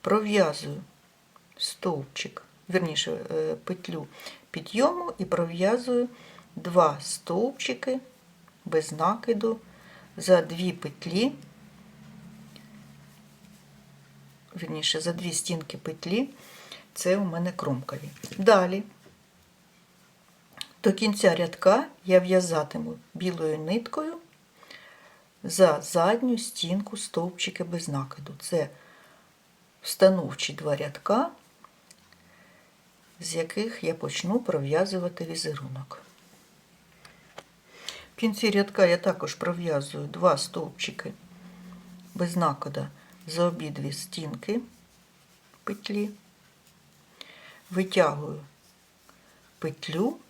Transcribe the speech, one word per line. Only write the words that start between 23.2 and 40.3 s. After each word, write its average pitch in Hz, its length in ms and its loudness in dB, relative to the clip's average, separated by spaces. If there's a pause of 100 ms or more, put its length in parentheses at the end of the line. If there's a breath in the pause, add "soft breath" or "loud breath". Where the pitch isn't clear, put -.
ниткою 233 600 -4 (1300 loud breath)
за 165 380 6
задню 226 560 2
стінку 202 580 -4
стовпчики 180 680 -6
без 170 240 -6
накиду. 143 520 -6
Це 156 280 0 (1120 loud breath)
встановчі 175 720 4
два 151 240 -2
рядка, 196 540 0 (1900 soft breath)
з 165 140 -8
яких 202 500 -4
я 165 100 2
почну 175 440 -2
пров'язувати 175 840 -2
візерунок. 135 800 -8 (2250 loud breath)
В - 40 -10
кінці 220 300 2
рядка 202 360 4
я 170 100 6
також 175 380 -2
пров'язую 156 720 -4
два 165 320 4